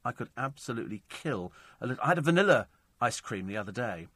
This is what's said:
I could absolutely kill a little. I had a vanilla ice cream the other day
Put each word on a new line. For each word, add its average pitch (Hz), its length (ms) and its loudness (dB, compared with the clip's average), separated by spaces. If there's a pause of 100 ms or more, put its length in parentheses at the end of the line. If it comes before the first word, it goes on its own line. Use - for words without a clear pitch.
I 120 80 -2
could - 240 -8
absolutely 120 720 -6
kill 104 440 -6 (280)
a - 60 -4
little. 123 160 -4
I 131 60 2
had 180 100 4
a 160 40 -2
vanilla 170 460 6 (320)
ice 117 200 0
cream 95 260 -6
the 101 100 -6
other 104 160 -6
day 95 440 -6